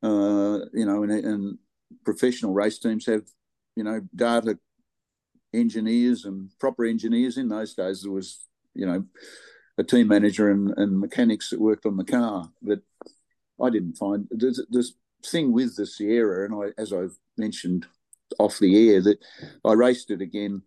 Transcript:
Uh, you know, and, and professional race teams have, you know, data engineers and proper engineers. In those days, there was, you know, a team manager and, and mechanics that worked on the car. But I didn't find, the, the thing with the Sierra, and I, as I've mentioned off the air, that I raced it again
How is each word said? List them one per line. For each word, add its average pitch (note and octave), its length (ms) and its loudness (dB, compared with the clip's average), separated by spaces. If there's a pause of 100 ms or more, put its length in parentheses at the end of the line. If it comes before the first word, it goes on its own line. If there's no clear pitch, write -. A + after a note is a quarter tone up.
Uh, G#2 560 0 (140)
you A2 120 -2
know, G#2 180 0
and, G#2 100 -2
and G2+ 460 -4 (460)
professional A#2 480 0
race G2+ 260 0
teams A2+ 280 -4
have, A2 160 0 (540)
you A2 80 -6
know, A2 160 -6 (140)
data A#2 440 0 (960)
engineers A#2 720 0
and F#2+ 340 -10
proper B2 260 -2
engineers. A#2 520 0
In C3 120 -4
those G#2+ 260 -6
days, F#2+ 280 -4
there G2 100 -8
was, F#2+ 340 -10 (280)
you G2+ 120 -4
know, F#2 180 -2 (720)
a G2 60 2
team A#2+ 240 4
manager G#2 420 4
and, G2+ 260 2
and G2 220 2
mechanics G#2+ 520 0
that - 100 -4
worked G#2+ 260 2
on G2+ 100 -2
the F#2+ 80 -2
car. G#2+ 460 -2 (120)
But G2+ 180 -2 (800)
I B2+ 100 2
didn't F#2 240 -2
find, G2+ 360 -4
the, B2 400 -2
the A#2+ 160 2 (380)
thing D#3 260 0
with A#2+ 260 0
the G2+ 100 -4
Sierra, G#2 580 0
and G#2+ 100 -8
I, G#2 260 -8
as G2+ 120 -8
I've F#2 240 -6 (200)
mentioned F#2 500 -4 (520)
off G#2 200 2
the G#2 320 8
air, G2 100 6
that G2+ 180 4 (460)
I A2+ 80 4
raced A#2+ 380 2
it F#2+ 100 -4
again G2 460 -6